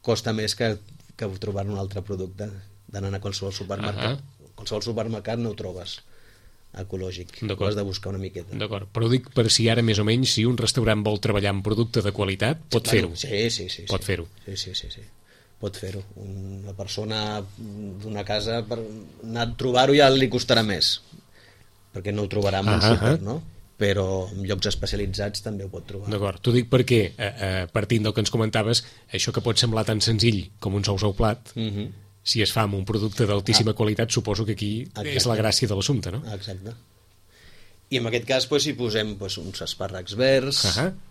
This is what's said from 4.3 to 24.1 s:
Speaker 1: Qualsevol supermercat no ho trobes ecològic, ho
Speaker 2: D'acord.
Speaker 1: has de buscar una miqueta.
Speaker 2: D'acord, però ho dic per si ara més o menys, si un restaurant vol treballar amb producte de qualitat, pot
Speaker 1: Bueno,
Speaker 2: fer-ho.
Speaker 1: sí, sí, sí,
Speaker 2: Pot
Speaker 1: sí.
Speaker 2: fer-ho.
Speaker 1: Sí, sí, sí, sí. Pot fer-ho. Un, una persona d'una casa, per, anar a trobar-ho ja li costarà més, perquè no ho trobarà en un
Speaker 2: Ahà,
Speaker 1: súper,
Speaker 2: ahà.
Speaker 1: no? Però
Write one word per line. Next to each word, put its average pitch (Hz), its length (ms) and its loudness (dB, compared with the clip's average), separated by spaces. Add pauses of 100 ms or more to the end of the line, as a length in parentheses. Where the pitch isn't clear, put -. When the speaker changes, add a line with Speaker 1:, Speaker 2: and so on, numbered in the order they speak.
Speaker 1:
Qualsevol 107 280 -6
supermercat 113 560 -4
no 117 120 -2
ho 101 40 -6
trobes 90 440 -10 (760)
ecològic, 92 720 -8
ho 113 60 -4
Speaker 2:
D'acord. 98 220 0
Speaker 1:
has 104 60 0
de 104 60 -2
buscar 98 280 -6
una 98 80 -4
miqueta. 92 380 -8
Speaker 2:
D'acord, 101 360 -4
però 113 140 2
ho - 40 4
dic 127 240 2
per 113 160 4
si 113 180 6
ara 117 140 6
més 110 160 4
o 107 60 2
menys, 117 300 4
si 110 100 2
un 120 120 4
restaurant 110 460 2
vol 107 180 2
treballar 101 300 2
amb 98 140 -2
producte 113 360 2
de 98 120 0
qualitat, 104 460 0 (120)
pot - 160 2
Speaker 1:
Bueno, 90 240 4
Speaker 2:
fer-ho. 80 60 -10
Speaker 1:
sí, 110 340 0
sí, 90 180 -6
sí, - 140 -10
Speaker 2:
Pot 98 180 -2
Speaker 1:
sí. - 60 -8
Speaker 2:
fer-ho. 85 200 -2 (200)
Speaker 1:
Sí, 98 100 -8
sí, - 180 -10
sí, - 160 -6
sí. - 100 -16 (580)
Pot 101 180 -6
fer-ho. 95 260 -8 (140)
Un, 98 480 -10
una 101 120 -10
persona 107 680 -4 (140)
d'una 104 680 -8
casa, 107 380 -2
per, 113 160 -6 (460)
anar 113 180 -4
a 117 140 -2
trobar-ho 127 400 6
ja 143 140 10
li 135 180 6
costarà 117 340 4
més, 98 380 2 (920)
perquè 98 180 -4
no 104 120 -2
ho 95 40 -4
trobarà 98 320 2
en 101 80 2
un 104 60 6
Speaker 2:
Ahà, 98 180 6
Speaker 1:
súper, 104 160 4
Speaker 2:
ahà. 156 140 4
Speaker 1:
no? 123 200 -6 (360)
Però 95 540 2